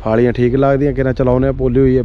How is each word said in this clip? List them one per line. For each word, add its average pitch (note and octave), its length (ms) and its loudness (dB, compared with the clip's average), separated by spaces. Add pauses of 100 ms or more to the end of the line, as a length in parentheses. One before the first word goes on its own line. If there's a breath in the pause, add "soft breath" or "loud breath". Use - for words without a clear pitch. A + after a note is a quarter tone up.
ਫਾਲੀਆਂ A#2 300 0
ਠੀਕ B2 220 0
ਲੱਗਦੀਆਂ, C#3 380 0
ਕਿਹੜਾ C3 200 -2
ਚਲਾਉਂਦੇ B2+ 340 0
ਆ, C3+ 40 -2
ਪੋਲੀ C3 280 -2
ਹੋਈ C3 180 4
ਆ B2 80 0